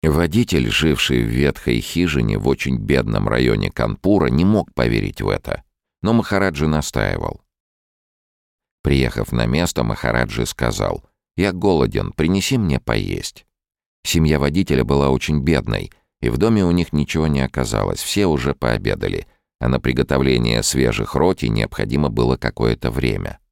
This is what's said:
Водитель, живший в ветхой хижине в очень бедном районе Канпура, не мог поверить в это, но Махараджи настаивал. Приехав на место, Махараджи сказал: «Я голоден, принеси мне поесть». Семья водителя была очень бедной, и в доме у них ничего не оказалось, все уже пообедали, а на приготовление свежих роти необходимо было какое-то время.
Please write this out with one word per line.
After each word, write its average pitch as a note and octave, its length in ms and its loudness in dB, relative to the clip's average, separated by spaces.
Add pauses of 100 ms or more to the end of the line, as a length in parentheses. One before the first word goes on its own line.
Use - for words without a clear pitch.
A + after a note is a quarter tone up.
Водитель, D#2 680 2
живший C2 540 0
в A1+ 40 -2
ветхой B1 520 0
хижине C2+ 580 0
в G1+ 80 -2
очень C2 320 0
бедном G#1 500 0
районе G#1+ 440 0
Канпура, C2+ 560 2
не C#2+ 160 2
мог G2+ 280 2
поверить A1 480 0
в G1+ 80 -2
это, - 360 -4 (360)
но G#2 120 0
Махараджи F#2+ 560 0
настаивал. G1+ 720 -2 (1400)
Приехав C2 500 0
на A#1 140 0
место, C#2+ 360 0
Махараджи A#1 640 -2
сказал: G1+ 580 -4 (320)
«Я F#2+ 160 0
голоден, C#2+ 600 0
принеси F#2+ 440 0
мне E2 220 0
поесть». G1+ 680 -4 (580)
Семья D#2 340 2
водителя D2 460 2
была C#2 260 2
очень C#2 300 0
бедной, A#1 500 -2 (300)
и A#1+ 80 0
в A#1+ 100 -2
доме G#2 260 4
у F2 60 4
них F2 220 0
ничего D#2 340 0
не C#2+ 140 0
оказалось, G#1 600 -2
все G2+ 260 0
уже C#2 280 0
пообедали, G1+ 720 -2 (320)
а A#1 100 -2
на B1+ 120 2
приготовление B1+ 840 0
свежих A1+ 540 0
роти D2+ 300 2
необходимо A1 640 -2
было A#1+ 260 0
какое-то A#1 560 -2
время. G1+ 480 -4 (120)